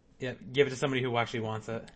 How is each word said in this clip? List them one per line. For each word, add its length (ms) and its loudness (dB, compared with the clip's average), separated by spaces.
Yeah, 160 -6
give 140 6
it 20 -4
to 80 -6
somebody 240 2
who 160 0
actually 240 0
wants 260 -4
it. 160 -6